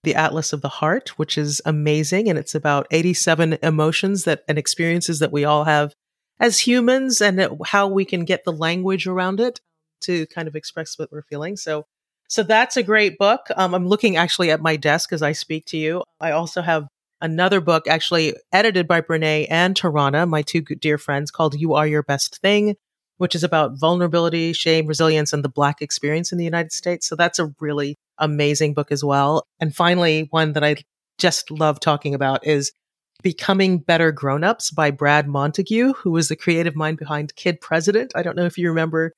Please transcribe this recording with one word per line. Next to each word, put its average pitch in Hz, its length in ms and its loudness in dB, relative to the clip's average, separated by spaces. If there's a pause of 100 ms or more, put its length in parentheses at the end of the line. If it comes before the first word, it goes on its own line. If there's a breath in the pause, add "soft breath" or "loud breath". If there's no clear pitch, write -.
The 147 120 0
Atlas 156 360 -2
of 147 100 -6
the 139 80 -6
Heart, 170 480 -4
which 156 200 -4
is 147 280 -4
amazing. 151 640 0
And 170 100 0
it's - 180 -8
about 143 360 0
eighty-seven 165 720 2
emotions 160 640 0
that, 160 240 0
and 151 80 0
experiences 165 600 -2
that 151 120 0
we 143 140 0
all 151 180 2
have 151 300 2 (460)
as 240 180 4
humans, 247 640 2
and 196 180 2
it, 185 120 0 (140)
how 202 220 2
we 196 160 0
can 180 220 -4
get 180 200 -2
the 180 60 -2
language 175 540 -2
around 185 340 -2
it 247 200 -2 (420)
to 170 260 -2
kind 160 200 -10
of 151 80 -12
express - 420 -12
what 156 140 -10
we're 151 100 -14
feeling. 151 340 -10
So, 156 300 -6 (440)
so 220 120 0
that's 220 340 2
a 254 60 0
great 208 380 0
book. 208 220 2 (140)
Um, 185 200 0
I'm 180 120 -2
looking 208 300 2
actually 170 320 0
at 156 100 2
my 156 160 0
desk 151 380 0
as - 80 -4
I 151 120 0
speak 160 340 -8
to 160 100 -8
you. 156 260 -4 (160)
I 160 120 -2
also 165 320 -4
have 160 240 0 (320)
another 180 420 2
book 160 260 0
actually 160 460 0 (180)
edited 185 360 2
by 170 140 4
Brene 156 500 0
and 180 240 2
Tarana, 147 520 2
my 156 140 0
two 160 200 -2
good, 147 180 -10
dear 151 180 0
friends, 143 320 -4
called 156 240 -2
You 151 220 -2
Are 151 100 2
Your 151 160 0
Best - 400 -4
Thing, 208 340 2 (420)
which 180 180 -2
is 160 80 -2
about 147 360 0
vulnerability, 165 720 0
shame, 160 360 0
resilience, 156 460 0
and 147 120 -2
the 143 40 -2
Black 143 300 0
experience 151 520 -4
in 175 80 -4
the 170 40 -2
United 165 280 -4
States. - 360 -4
So 160 80 -6
that's 170 220 0
a 156 220 -2
really 147 400 -4 (180)
amazing 147 560 0
book 143 180 -4
as 139 120 -2
well. 139 400 2 (160)
And 160 160 -2
finally, 170 560 2
one 156 220 2
that 151 100 0
I 147 140 2 (420)
just - 320 0
love 151 280 0
talking 143 360 0
about 135 320 0
is 143 240 0 (500)
Becoming 190 560 2
Better 165 340 2
Grownups 147 600 -2
by 151 160 2
Brad 147 380 2
Montague, 190 640 0
who - 160 -4
was 165 180 2
the 165 80 -4
creative 165 400 0
mind 156 220 -2
behind 151 380 -6
Kid 175 260 -4
President. 196 540 0
I 143 80 -2
don't 170 120 -4
know 175 120 0
if 170 100 -6
you 175 100 0
remember 160 500 0